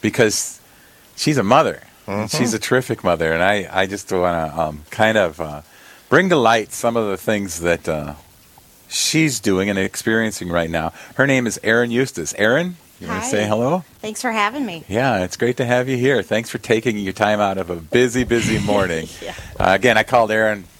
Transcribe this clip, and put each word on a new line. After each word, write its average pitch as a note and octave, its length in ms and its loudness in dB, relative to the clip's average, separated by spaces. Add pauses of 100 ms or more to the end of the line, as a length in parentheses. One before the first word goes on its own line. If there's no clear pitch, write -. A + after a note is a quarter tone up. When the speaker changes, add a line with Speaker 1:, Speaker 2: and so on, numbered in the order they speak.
Speaker 1:
because - 600 0 (560)
she's D3+ 200 0
a A2 60 2
mother. A#2 400 4 (240)
And G#2+ 220 -4
Speaker 2:
Mm-hmm. D3+ 80 -6
Speaker 1:
she's A#2+ 160 0
a G#2+ 60 -2
terrific B2+ 440 -2
mother, E2 300 2
and E2 100 2
I, G2 260 0
I F#2 160 0
just G2 260 -10
wanna, E2+ 460 0
um, D2+ 320 -4
kind A2 280 2
of, E2+ 240 0
uh, D2 200 -8 (480)
bring F3+ 200 4
to E3+ 80 4
light A2+ 360 2
some A#2 240 -2
of A2+ 120 0
the F#2 80 -2
things G2 420 -2
that, E2+ 280 0
uh, D2+ 260 -4 (760)
she's D3+ 500 0
doing G2 300 0
and G2 80 0
experiencing G#2+ 720 -2
right E2+ 200 0
now. E2 240 -4 (220)
Her C3+ 120 2
name C3 200 2
is G2+ 160 -6
Erin A#2 280 2
Eustace. A#2 460 -2
Erin, D#3+ 400 0 (220)
you - 80 -12
wanna A2 120 -6
Speaker 3:
Hi. - 80 -6
Speaker 1:
say G#2 200 -2
hello? B2 360 0 (160)
Speaker 3:
Thanks G#3+ 220 -10
for B3 100 -4
having A3 340 -2
me. E3+ 220 -10
Speaker 1:
Yeah, A2 360 0
it's F2+ 140 -8
great A#2+ 200 -2
to B2+ 80 -2
have B2 240 0
you C3 80 -2
here. B2 260 2
Thanks A2 260 -2
for - 80 -8
taking A2+ 400 0
your F#2+ 160 -4
time G#2 260 2
out G2 180 2
of F2+ 120 -6
a F2+ 60 -4
busy, A#2+ 480 0
busy A#2 360 0
Speaker 3:
<laughs> G2+ 60 -2
Speaker 1:
morning. F#2+ 420 0 (140)
Speaker 3:
Yeah. - 120 -12 (260)
Speaker 1:
Uh, F#2 140 4
again, G#2+ 240 4
I A2 60 4
called A2+ 280 2
Erin G#2+ 340 0 (140)